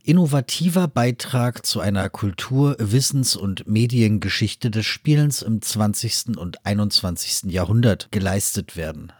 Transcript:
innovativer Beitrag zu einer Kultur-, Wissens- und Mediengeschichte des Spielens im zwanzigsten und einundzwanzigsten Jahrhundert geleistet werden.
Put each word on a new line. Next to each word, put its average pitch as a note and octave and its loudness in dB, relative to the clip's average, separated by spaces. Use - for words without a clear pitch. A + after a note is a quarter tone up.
innovativer E3 2
Beitrag B2 -2
zu - -2
einer G2 0
Kultur-, C3 0
Wissens- B2 0
und G2 -4
Mediengeschichte A2 2
des G#2+ -2
Spielens D3 2
im A2 -2
zwanzigsten G#2+ -2
und - -10
einundzwanzigsten G2+ -2
Jahrhundert F#2+ 2
geleistet G2 -2
werden. D#2 -10